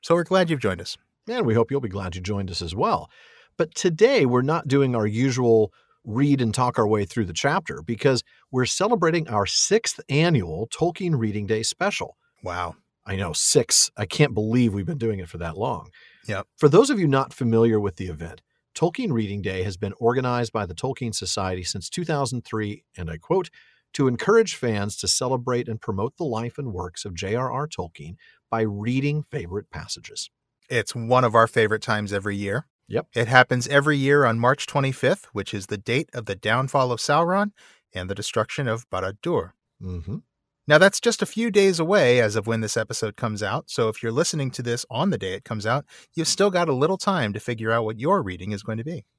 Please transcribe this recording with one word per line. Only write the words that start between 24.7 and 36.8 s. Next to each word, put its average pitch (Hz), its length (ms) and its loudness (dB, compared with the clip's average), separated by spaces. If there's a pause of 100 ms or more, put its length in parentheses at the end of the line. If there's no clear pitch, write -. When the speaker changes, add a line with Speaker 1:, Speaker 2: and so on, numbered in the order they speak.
Speaker 2:
to - 100 -8
celebrate 123 640 -2
and 107 120 -8
promote 113 360 -4
the 175 80 -6
life 117 340 -4
and 131 140 -8
works 87 320 -8
of 95 100 -10
J 98 220 -4
R 127 160 -2
R 143 160 -4
Tolkien 85 480 -12 (340)
by 113 120 0
reading 127 680 -2
favorite 95 400 -8
passages." - 580 -12 (400)
Speaker 1:
It's 117 260 -2
one 123 280 2
of 117 140 4
our 113 100 8
favorite 107 360 0
times 104 300 -4
every 101 240 -4
year. 101 300 -4 (220)
Speaker 2:
Yep. - 260 -4
Speaker 1:
It 117 140 0
happens 127 400 4
every 143 280 4
year 139 280 4
on 113 160 2
March 123 260 2
twenty-fifth, 135 640 -2
which 101 220 -6
is 101 120 -8
the 107 120 -6
date 120 340 -2
of 117 140 -8
the 98 80 -4
downfall 127 560 0